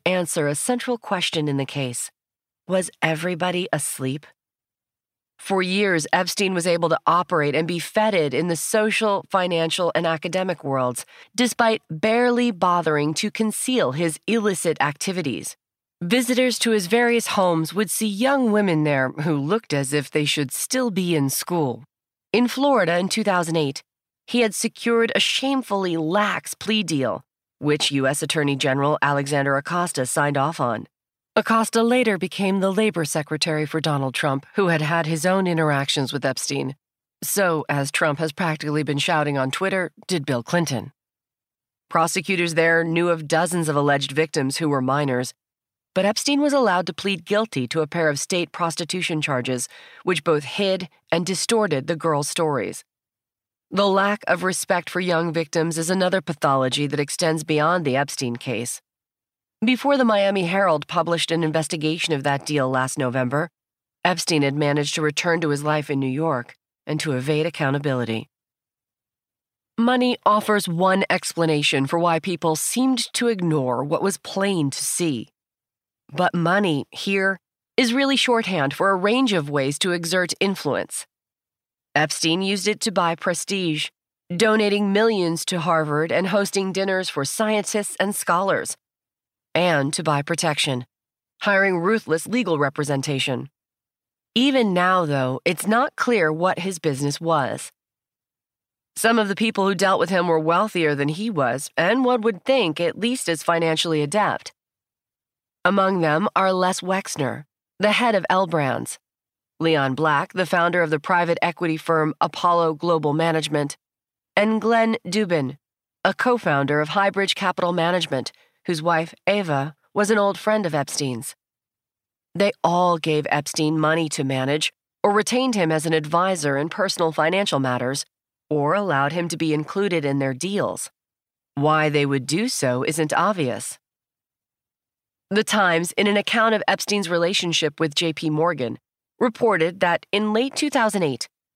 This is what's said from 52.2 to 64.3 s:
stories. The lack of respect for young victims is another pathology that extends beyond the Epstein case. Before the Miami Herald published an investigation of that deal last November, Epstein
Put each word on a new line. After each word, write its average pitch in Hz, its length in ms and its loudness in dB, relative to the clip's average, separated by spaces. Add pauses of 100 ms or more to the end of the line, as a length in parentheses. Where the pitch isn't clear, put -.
stories. 131 560 -2 (880)
The 196 160 2
lack 196 400 0
of 175 160 0
respect 185 460 -2
for 180 100 -4
young 170 320 0
victims 160 460 -2
is 165 140 -2
another 185 300 2
pathology 135 680 0
that 143 120 -4
extends 156 460 -2
beyond 160 400 2
the 127 100 0
Epstein 135 400 -2
case. 120 460 -6 (840)
Before 269 320 2
the 254 80 4
Miami 196 400 2
Herald 170 420 2
published 165 440 -2
an 165 120 0
investigation 156 720 -2
of 139 100 0
that 139 220 0
deal 143 240 0
last 131 280 -2
November, 131 520 -2 (560)
Epstein 170 360 0